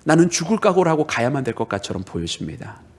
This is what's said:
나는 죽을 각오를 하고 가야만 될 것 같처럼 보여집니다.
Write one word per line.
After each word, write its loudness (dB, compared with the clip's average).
나는 6
죽을 -2
각오를 4
하고 0
가야만 0
될 -4
것 -6
같처럼 -6
보여집니다. -8